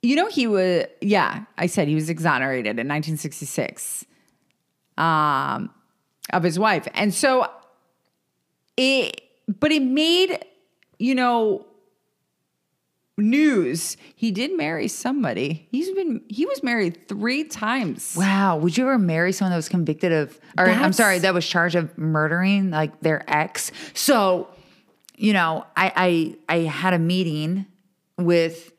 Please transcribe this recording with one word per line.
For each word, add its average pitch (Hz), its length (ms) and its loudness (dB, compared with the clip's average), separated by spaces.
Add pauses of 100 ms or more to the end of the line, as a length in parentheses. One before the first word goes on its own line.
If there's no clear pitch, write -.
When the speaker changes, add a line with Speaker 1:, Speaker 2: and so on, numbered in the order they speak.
Speaker 1:
You 247 120 2
know, 349 120 2
he 285 180 -2
was, 185 400 2 (160)
yeah, 202 440 0 (120)
I - 80 -2
said 170 220 0
he 151 80 2
was 156 160 -2
exonerated 131 680 -2
in 117 100 -4
nineteen 156 300 -4
sixty-six, - 880 -8 (960)
um, 151 720 0 (600)
of 180 120 0
his 175 160 0
wife. 202 340 0
And 202 180 0
so 262 380 2 (1300)
it, 262 420 2 (400)
but 302 120 2
it 311 100 2
made, 330 640 2 (540)
you 254 160 0
know, 240 500 0 (1500)
news. 214 800 2 (180)
He 233 160 -2
did 254 240 -4
marry 294 320 -2
somebody. 156 840 -4
He's 339 200 -2
been, 359 360 -4
he 233 180 -2
was 539 180 -6
married 220 440 -2
three 233 360 -4
times. 220 720 -4
Speaker 2:
Wow. 196 420 2
Would 160 200 0
you 254 60 2
ever 262 160 2
marry 175 320 2
someone 185 200 0
that 175 60 0
was 160 120 -4
convicted 165 420 0
of, 156 280 -2 (180)
or 185 120 6
I'm 220 120 4
Speaker 1:
That's 196 160 2
Speaker 2:
sorry, 196 220 4
that 185 140 2
was 175 140 0
charged 170 280 0
of 165 220 -2
murdering, 170 720 0
like, 156 320 -2
their 156 260 0
ex? - 440 -2 (220)
So, 196 560 2 (680)
you 208 180 2
know, 165 320 0 (100)
I, 175 600 2 (120)
I, 165 80 0
I 170 80 2
had 160 300 0
a 175 60 2
meeting 165 680 -2 (540)
with 170 600 0